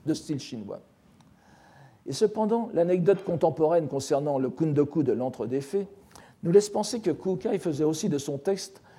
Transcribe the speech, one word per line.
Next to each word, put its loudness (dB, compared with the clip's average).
de 0
style -6
chinois. -10
Et -6
cependant, 0
l'anecdote 2
contemporaine 2
concernant -2
le 0
kundoku 2
de 2
l'antre -2
des -2
fées -4
nous 0
laisse 8
penser -4
que 0
Kukai -2
faisait -2
aussi 0
de 0
son -4
texte -4